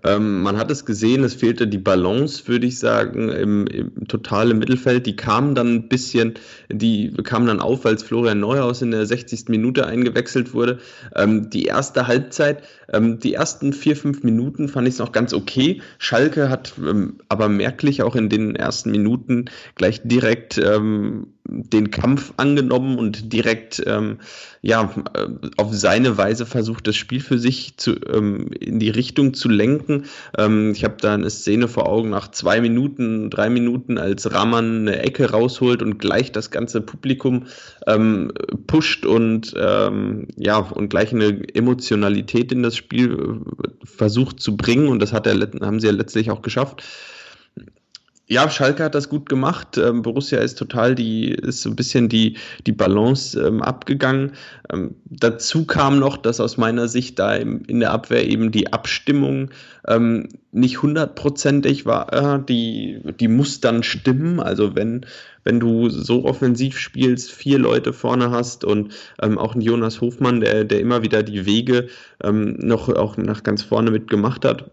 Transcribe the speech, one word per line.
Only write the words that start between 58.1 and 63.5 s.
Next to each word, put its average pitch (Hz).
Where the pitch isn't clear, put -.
eben 110
die 110
Abstimmung, 135
ähm, 117
nicht 123
hundertprozentig 143
war. -
Äh, 139
die, 110
die 120
muss 131